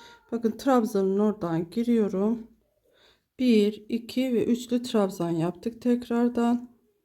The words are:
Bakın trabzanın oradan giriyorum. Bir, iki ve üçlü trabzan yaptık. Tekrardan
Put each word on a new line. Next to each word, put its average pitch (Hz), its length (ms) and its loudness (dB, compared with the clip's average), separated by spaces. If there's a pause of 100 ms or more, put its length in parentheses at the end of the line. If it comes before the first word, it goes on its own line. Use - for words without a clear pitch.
(320)
Bakın 233 200 -2
trabzanın 208 680 2
oradan 175 500 0
giriyorum. 226 800 0 (920)
Bir, 214 500 4
iki 247 440 -4
ve 214 120 2
üçlü 240 380 0
trabzan 196 460 -2
yaptık. 175 520 -4
Tekrardan 240 880 0 (340)